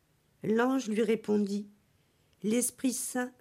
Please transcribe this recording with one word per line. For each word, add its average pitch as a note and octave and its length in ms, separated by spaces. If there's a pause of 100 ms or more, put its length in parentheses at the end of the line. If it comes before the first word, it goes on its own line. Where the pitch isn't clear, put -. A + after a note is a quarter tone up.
(420)
L'ange A#3+ 460
lui A3 140
répondit : « G#3 680 (720)
L'Esprit A#3 500
Saint B3 380 (100)